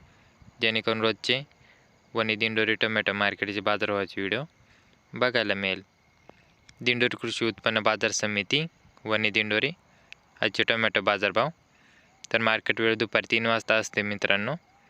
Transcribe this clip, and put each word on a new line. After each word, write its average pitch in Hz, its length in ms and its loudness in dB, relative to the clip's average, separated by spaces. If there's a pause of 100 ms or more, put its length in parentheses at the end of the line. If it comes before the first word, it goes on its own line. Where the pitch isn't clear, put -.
(600)
जेणेकरून 113 400 0
रोजचे 113 400 0 (720)
वणी 110 220 0
दिंडोरी 110 400 0
टोमॅटो 107 380 0
मार्केटचे 101 460 -2
बाजारभावाचे 101 600 -2
व्हिडिओ 104 220 -4 (680)
बघायला 117 400 0
मिळेल. 95 300 -4 (960)
दिंडोरी 120 360 0
कृषी 113 280 -4
उत्पन्न 110 340 0
बाजार 110 320 0
समिती 104 540 -2 (400)
वणी 107 240 2
दिंडोरी 107 420 2 (680)
आजचे 110 220 0
टोमॅटो 113 380 2
बाजारभाव. 101 480 2 (840)
तर 117 40 0
मार्केट 110 440 0
वेळ 113 140 4
दुपारी 110 360 -2
तीन 113 140 2
वाजता 113 300 2
असते 107 260 -2
मित्रांनो. 104 540 -2 (340)